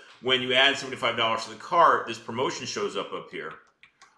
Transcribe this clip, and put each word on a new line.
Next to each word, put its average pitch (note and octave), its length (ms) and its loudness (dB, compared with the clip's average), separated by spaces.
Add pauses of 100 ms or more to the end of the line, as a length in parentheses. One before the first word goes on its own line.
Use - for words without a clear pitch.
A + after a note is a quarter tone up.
(200)
when B2+ 200 2
you B2+ 120 -2
add C3+ 260 4
seventy-five B2 380 -4
dollars A2+ 300 0
to A2 40 -14
the A2 60 -14
cart, D3+ 500 4
this A2+ 120 -8
promotion B2+ 460 -6
shows G2+ 320 -4
up F#2 160 -6
up E2+ 200 -12
here. D#2+ 200 -10 (640)